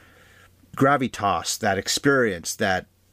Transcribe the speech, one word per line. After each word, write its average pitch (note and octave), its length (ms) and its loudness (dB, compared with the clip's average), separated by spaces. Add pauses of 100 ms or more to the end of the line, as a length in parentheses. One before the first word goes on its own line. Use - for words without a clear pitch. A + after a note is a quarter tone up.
(760)
gravitas, A#2+ 840 0
that G2+ 180 0
experience, A2+ 760 0
that F#2+ 300 -2 (280)